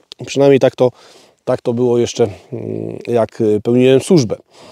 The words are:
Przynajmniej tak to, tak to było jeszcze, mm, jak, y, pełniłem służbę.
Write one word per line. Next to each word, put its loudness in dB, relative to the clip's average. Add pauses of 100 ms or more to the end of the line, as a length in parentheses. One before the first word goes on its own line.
(260)
Przynajmniej 2
tak 0
to, 2 (540)
tak -4
to -4
było 0
jeszcze, -2 (240)
mm, -10
jak, -2
y, 0
pełniłem 2
służbę. 0 (360)